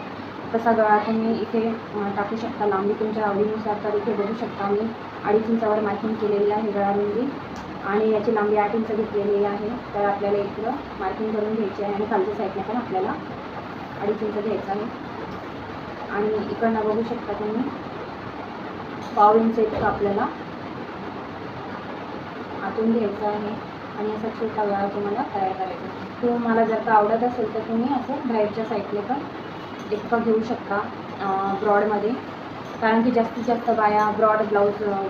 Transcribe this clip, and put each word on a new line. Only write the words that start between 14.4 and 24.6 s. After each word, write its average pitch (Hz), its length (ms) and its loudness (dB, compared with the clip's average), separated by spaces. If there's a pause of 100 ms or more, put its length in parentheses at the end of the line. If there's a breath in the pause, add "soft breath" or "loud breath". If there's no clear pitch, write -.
घ्यायचं 202 280 -2
आहे. 208 100 -2 (1300)
आणि 208 400 0
इकडनं 226 280 0
बघू 214 300 2
शकता 240 240 -6
तुम्ही, 214 300 -2 (1500)
पाव 214 220 8
इंच 226 220 4
इतकं 220 260 2
आपल्याला 202 420 2 (2250)
आतून 220 280 2
घ्यायचं 214 360 0
आहे 208 420 -4 (300)
आणि 214 160 -2
असा 214 120 -4
छोटा 220 360 -2